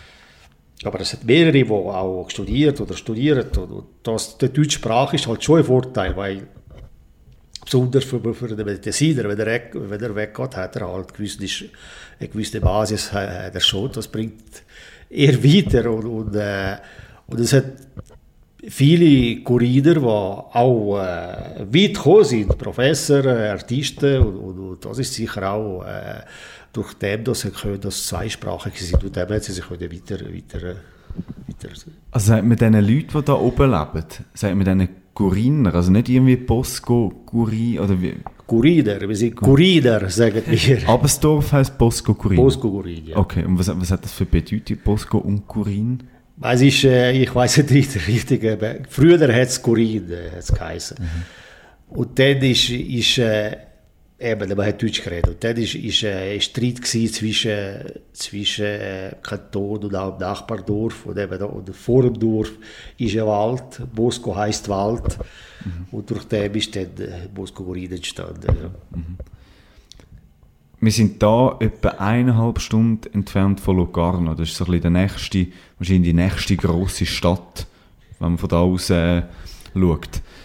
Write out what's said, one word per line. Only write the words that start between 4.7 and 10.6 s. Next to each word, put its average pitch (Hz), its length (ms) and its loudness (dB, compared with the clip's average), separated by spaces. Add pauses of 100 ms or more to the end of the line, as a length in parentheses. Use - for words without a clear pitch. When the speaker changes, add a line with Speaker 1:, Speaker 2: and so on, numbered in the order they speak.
Speaker 1:
Sprache 123 380 0
ist - 100 -4
halt 113 160 -4
schon 160 160 6
ein 139 60 4
Vorteil, 117 500 0
weil 98 320 -6 (1160)
besonders 127 400 0
für, 117 280 -4
für 120 140 -8
den 107 180 -6
Mediziner, 107 640 -2
wenn 101 120 -4
er 107 60 -2
weg-, 117 280 -4
wenn 101 280 -8
er 110 140 -8
weggeht, 107 400 -8
hat 92 220 -8